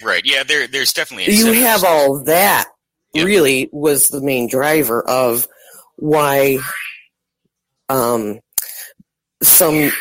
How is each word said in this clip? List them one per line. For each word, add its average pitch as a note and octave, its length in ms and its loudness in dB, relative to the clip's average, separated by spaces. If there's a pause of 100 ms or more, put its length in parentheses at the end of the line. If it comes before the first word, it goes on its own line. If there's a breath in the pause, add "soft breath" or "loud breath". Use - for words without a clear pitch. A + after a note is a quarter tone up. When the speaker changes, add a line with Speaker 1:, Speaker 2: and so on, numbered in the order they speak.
Speaker 1:
right. F#2+ 200 0
Yeah, C3+ 200 0
there, C#3 240 -2
there's B2+ 260 -4
definitely D3+ 320 -6
Speaker 2:
You - 60 2 (160)
Speaker 1:
incentives. A3+ 180 2
Speaker 2:
have A3 180 2
all C#3+ 420 2
that E3 420 2 (460)
Speaker 1:
Yep. D#3 120 0
Speaker 2:
really C#3+ 460 2
was D3 360 0
the C#3+ 140 -4
main C3 260 -2
driver C3 600 0
of B2+ 380 0 (520 loud breath)
why, C#3 600 2 (1300 loud breath)
um, A#2 500 -2 (1000 loud breath)
some D3+ 600 2